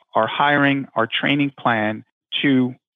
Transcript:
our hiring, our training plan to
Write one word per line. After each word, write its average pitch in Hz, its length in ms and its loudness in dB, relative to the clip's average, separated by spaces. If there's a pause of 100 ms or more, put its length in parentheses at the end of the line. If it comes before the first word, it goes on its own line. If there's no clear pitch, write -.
(140)
our 110 120 2
hiring, 139 680 2
our 113 140 0
training 143 500 -2
plan 110 460 -2 (380)
to 131 320 2 (220)